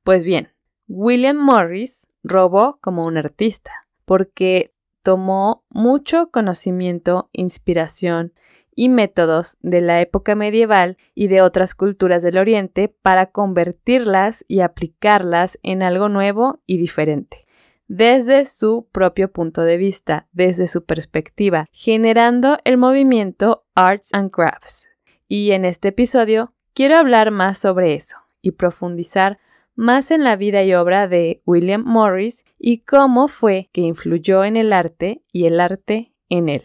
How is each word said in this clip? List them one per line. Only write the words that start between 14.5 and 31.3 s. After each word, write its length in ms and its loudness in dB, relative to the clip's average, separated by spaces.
aplicarlas 1000 -2
en 220 -4
algo 240 0
nuevo 580 -2
y 120 -2
diferente, 680 -4
desde 560 2
su 480 -4
propio 360 0
punto 340 -6
de 120 2
vista, 560 -4
desde 380 0
su 160 -6
perspectiva, 880 -4
generando 880 2
el 140 2
movimiento 880 2
Arts 380 2
and 180 -2
Crafts. 580 -4
Y 240 -2
en 140 0
este 240 -4
episodio 580 0
quiero 220 2
hablar 360 4
más 260 -2
sobre 360 0
eso 260 -8
y 100 -2
profundizar 840 -4
más 360 0
en 120 2
la 120 2
vida 260 0
y 140 2
obra 320 2
de 400 -2